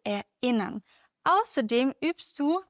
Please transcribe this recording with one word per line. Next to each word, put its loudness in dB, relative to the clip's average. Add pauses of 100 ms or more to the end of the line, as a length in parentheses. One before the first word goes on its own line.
erinnern. -4 (400)
Außerdem 2
übst -6
du 2